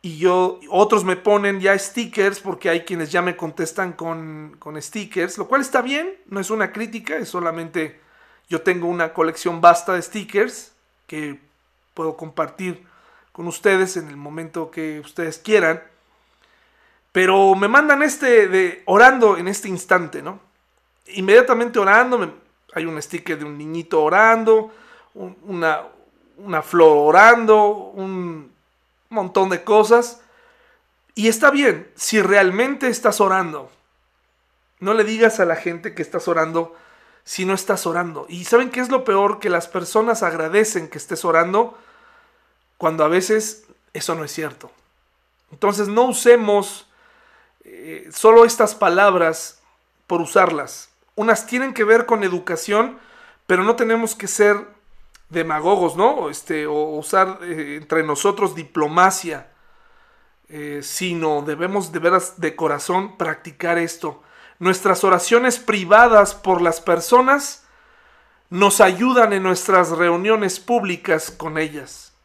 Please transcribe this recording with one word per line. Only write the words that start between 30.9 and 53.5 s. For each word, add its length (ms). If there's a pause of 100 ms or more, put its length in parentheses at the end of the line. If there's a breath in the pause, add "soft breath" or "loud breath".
Y 140
está 200
bien, 460
si 260
realmente 680
estás 340
orando. 500 (1080)
No 140
le 100
digas 360
a 60
la 100
gente 400
que 60
estás 260
orando 480 (480 soft breath)
si 220
no 80
estás 320
orando. 440
¿Y 160
saben 240
qué 100
es 100
lo 160
peor? 340
Que 100
las 180
personas 560
agradecen 640
que 80
estés 260
orando 540 (1000 soft breath)
cuando 280
a 20
veces 580 (280)
eso 200
no 120
es 60
cierto. 400 (800)
Entonces 360
no 160
usemos, 840 (760 soft breath)
eh, 480
solo 320
estas 320
palabras 880 (420)
por 160
usarlas. 720 (240)
Unas 320
tienen 260
que 100
ver 220
con 180
educación, 760 (480 loud breath)
pero 160